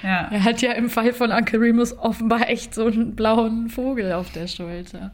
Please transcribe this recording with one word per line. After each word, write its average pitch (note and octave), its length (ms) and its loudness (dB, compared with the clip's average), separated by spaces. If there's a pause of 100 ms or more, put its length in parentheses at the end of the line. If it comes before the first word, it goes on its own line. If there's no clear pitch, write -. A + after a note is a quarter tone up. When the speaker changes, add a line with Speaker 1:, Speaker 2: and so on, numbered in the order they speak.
Speaker 1:
Ja. F#3+ 280 0
Speaker 2:
er G#3 120 0
hat A#3 180 2
ja B3 120 2
im A#3 160 0
Fall A#3+ 240 2
von A#3+ 180 0
Uncle A3+ 280 2
Remus A#3 380 4
offenbar A3+ 520 0
echt - 260 -6
so A3+ 100 0
einen A3+ 300 0
blauen A3+ 540 2
Vogel B3 440 -4
auf F3+ 180 -4
der F3 160 -8
Schulter. F3+ 680 -12